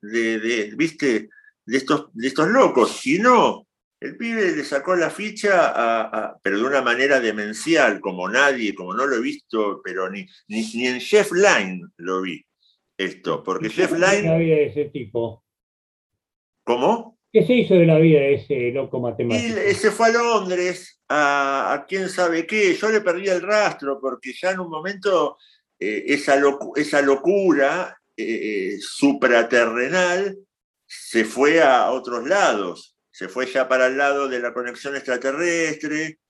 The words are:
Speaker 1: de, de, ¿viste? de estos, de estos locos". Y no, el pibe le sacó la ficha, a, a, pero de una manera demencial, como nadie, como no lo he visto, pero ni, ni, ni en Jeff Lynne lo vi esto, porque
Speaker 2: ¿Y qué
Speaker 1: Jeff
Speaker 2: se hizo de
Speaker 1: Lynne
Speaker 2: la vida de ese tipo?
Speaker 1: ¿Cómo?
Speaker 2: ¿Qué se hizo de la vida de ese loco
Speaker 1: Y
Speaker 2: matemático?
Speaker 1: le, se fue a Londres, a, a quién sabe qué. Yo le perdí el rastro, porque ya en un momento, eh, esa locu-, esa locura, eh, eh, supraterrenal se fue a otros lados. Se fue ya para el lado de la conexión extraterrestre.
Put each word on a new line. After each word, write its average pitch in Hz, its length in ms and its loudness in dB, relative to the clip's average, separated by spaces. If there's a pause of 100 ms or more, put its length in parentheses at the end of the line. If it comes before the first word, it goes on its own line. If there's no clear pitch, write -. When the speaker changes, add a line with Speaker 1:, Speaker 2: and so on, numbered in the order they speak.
Speaker 1:
de, 113 400 -2
de, 110 360 -4
¿viste? 143 520 -2 (360)
de 117 120 -4
estos, 139 380 0
de 117 140 -6
estos 151 200 0
locos". 190 580 2
Y 151 120 0
no, 214 480 2 (340)
el 143 160 -12
pibe 220 400 -2
le 143 80 -6
sacó 160 320 -2
la 160 140 0
ficha, 196 600 0
a, 113 320 0
a, 110 400 -8
pero 98 160 -2
de 113 60 0
una 135 180 2
manera 127 380 2
demencial, 110 800 0
como 92 280 -6
nadie, 120 460 0
como 90 200 -10
no 127 120 -2
lo 135 100 -2
he 113 40 -2
visto, 113 640 -4
pero 92 260 -6
ni, 95 160 -12 (220)
ni, 110 140 -4 (120)
ni - 140 -4
en 123 120 -4
Jeff 208 320 2
Lynne 107 540 0 (120)
lo 92 240 -6
vi 92 220 -10 (540)
esto, 87 440 -6
porque 92 260 -4
Speaker 2:
¿Y - 20 -6
qué 110 120 -12
Speaker 1:
Jeff 185 80 0
Speaker 2:
se 160 80 -2
hizo 180 80 4
de 202 100 4
Speaker 1:
Lynne 202 140 -2
Speaker 2:
la 165 80 2
vida 165 180 2
de 147 100 2
ese 139 200 -6
tipo? 117 580 -8 (1200)
Speaker 1:
¿Cómo? 143 540 0 (140)
Speaker 2:
¿Qué 196 140 4
se 247 80 4
hizo 190 200 4
de 170 120 8
la 160 120 6
vida 160 220 8
de 139 140 4
ese 123 380 -2
loco 135 260 -6
Speaker 1:
Y - 20 -4
Speaker 2:
matemático? 120 540 -2
Speaker 1:
le, 202 200 0
se 214 160 0
fue 226 180 2
a 226 40 4
Londres, 190 960 -2
a, 139 640 0
a 143 140 -4
quién 190 240 -4
sabe 170 360 0
qué. 202 280 2
Yo 208 160 -2
le 220 100 2
perdí 190 280 -2
el 180 120 0
rastro, 170 600 0
porque 127 340 -8
ya 185 160 -4
en 190 100 -4
un 180 80 -10
momento, 165 720 -2 (400)
eh, 104 300 -4
esa 143 300 2
locu-, 139 380 2
esa 147 240 2
locura, 151 960 2 (200)
eh, 110 80 -8 (500)
eh, 98 60 -10
supraterrenal 131 1600 2 (500)
se - 380 -4
fue 139 380 2
a 127 280 4
otros 123 380 -6
lados. 117 680 -2 (140)
Se - 180 -12
fue 127 180 -4
ya 131 200 -2
para 127 200 2
el 131 100 -2
lado 139 320 0
de 127 100 -4
la 120 140 -6
conexión 123 420 -8
extraterrestre. 151 1200 -4 (120)